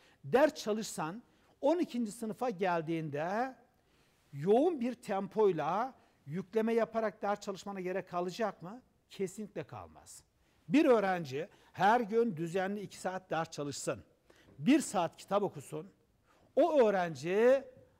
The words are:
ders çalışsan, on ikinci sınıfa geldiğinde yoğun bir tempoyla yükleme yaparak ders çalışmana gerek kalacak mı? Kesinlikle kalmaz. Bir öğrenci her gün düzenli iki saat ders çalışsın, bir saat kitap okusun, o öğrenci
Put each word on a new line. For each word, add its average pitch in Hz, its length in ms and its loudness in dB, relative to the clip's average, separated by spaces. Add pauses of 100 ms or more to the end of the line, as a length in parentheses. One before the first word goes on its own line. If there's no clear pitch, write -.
(240)
ders 277 300 4
çalışsan, 208 720 -6 (380)
on 320 180 4
ikinci 240 320 -4
sınıfa 233 380 -6
geldiğinde 170 1040 -2 (760)
yoğun 240 460 4
bir 240 140 -2
tempoyla 196 1000 0 (320)
yükleme 220 480 -2
yaparak 220 480 0
ders 208 180 -2
çalışmana 196 420 -10
gerek 185 280 -6
kalacak 185 520 -4
mı? 208 200 -14 (280)
Kesinlikle 185 540 -8
kalmaz. 82 600 -18 (440)
Bir 277 180 4
öğrenci 185 640 2 (240)
her 214 280 4
gün 226 360 0
düzenli 185 440 -2
iki - 160 -12
saat 185 320 -8
ders 160 220 -2
çalışsın, 143 520 -6 (560)
bir 247 200 4
saat 175 380 -4
kitap 202 260 -2
okusun, 156 480 -8 (640)
o 285 320 6
öğrenci 190 760 2 (360)